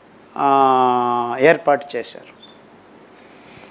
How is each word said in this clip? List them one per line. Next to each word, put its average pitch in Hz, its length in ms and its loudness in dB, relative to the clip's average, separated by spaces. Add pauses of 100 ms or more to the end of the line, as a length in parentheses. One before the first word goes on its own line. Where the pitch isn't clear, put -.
(360)
ఆ, 127 1040 0
ఏర్పాటు 143 460 2 (100)
చేశారు. - 360 -12 (1400)